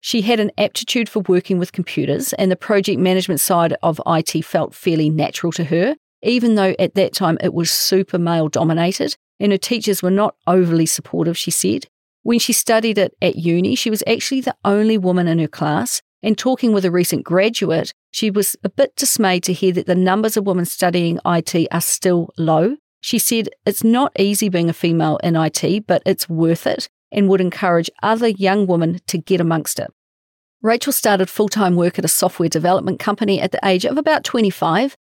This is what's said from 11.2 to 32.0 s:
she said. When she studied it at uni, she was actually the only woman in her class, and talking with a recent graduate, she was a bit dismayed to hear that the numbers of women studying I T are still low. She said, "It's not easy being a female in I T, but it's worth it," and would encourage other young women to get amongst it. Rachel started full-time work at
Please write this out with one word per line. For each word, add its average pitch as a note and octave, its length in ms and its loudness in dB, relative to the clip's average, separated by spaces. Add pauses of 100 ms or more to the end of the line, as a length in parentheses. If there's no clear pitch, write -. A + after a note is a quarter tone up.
she - 120 -6
said. G#3+ 360 -2 (360)
When A#3 180 2
she A#3+ 120 -2
studied A3 460 0
it F#3+ 240 0
at F#3 140 0
uni, F3 400 0
she A#3+ 140 -2
was G#3+ 160 -2
actually C4 340 -2
the B3 240 -4
only G#3+ 340 2
woman F3+ 300 2
in E3 100 2
her D#3+ 80 0
class, D#3 560 -4 (200)
and G#3 140 0
talking B3+ 360 0
with G3 120 2
a F3+ 60 2
recent F3 320 0
graduate, F#3 680 0 (180)
she G#3+ 200 -4
was G3 340 -2
a - 40 -2
bit - 280 0
dismayed G3 480 0
to F#3 80 -2
hear F#3 200 0
that F3 140 -2
the F3+ 80 2
numbers F#3+ 420 2
of G3+ 100 -2
women F3+ 180 0
studying F3 600 -2
I E3+ 160 2
T E3 300 0
are E3+ 100 -2
still F3 560 0
low. E3 400 2 (240)
She - 180 -4
said, A3+ 300 -2 (160)
"It's - 200 -2
not B3 340 2
easy G3+ 300 0
being E3+ 200 0
a E3 40 0
female D#3+ 460 0
in E3 180 0
I D#3+ 140 2
T, - 280 -2
but - 260 0
it's - 240 -2
worth E3 380 0
it," - 220 -4 (240)
and G3+ 160 2
would F#3+ 120 4
encourage F3 500 0 (120)
other A3+ 260 2
young G3 380 0
women E3+ 400 0
to F3+ 120 -4
get F3 220 0
amongst E3 380 -2
it. - 140 -8 (680)
Rachel A#3 300 0
started G3 380 2
full-time G3+ 460 0
work F3 220 0
at - 60 -4